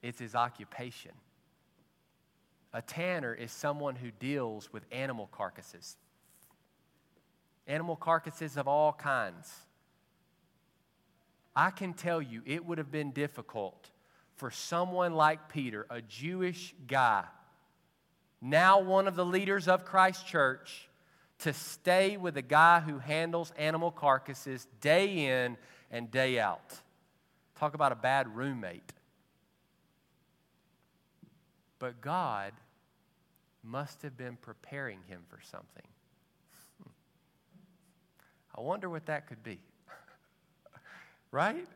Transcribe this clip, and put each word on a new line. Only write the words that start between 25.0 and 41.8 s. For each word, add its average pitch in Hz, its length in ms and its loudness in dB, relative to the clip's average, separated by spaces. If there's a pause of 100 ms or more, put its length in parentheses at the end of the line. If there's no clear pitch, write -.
in 123 140 -2 (340)
and 117 180 -8
day 131 300 2
out. 101 360 -2 (840)
Talk 147 160 -2
about 147 160 4
a 120 60 -2
bad 127 400 0
roommate. 117 560 -6 (3000)
But 120 200 -8
God 120 520 -4 (1120)
must 135 380 -8
have 135 140 -12
been 123 200 -12
preparing 117 720 -12
him 90 200 -18
for - 140 -20
something. - 440 -20 (2750)
I - 40 -12
wonder 185 280 -6
what 160 180 -8
that 151 200 -6
could 110 160 -18
be. 110 220 -12
<laughs> - 40 -20 (1600)
Right? 220 460 0